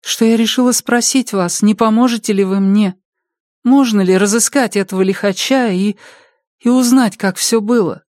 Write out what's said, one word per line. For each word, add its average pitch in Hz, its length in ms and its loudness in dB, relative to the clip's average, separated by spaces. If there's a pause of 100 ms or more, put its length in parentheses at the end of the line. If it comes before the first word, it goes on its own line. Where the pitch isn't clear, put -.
что - 240 -4
я 226 100 2
решила 233 380 0
спросить 240 580 -2
вас, 180 300 -4
не 208 140 2
поможете 226 580 0
ли 196 100 0
вы 196 160 -2
мне? 196 360 0 (680)
Можно 240 380 2
ли 185 160 2
разыскать 214 580 0
этого 190 260 -4
лихача 202 680 -2
и... 196 260 -2 (640)
и - 80 -4
узнать, 247 480 2
как 190 220 -4
все 226 240 -2
было? 208 500 -2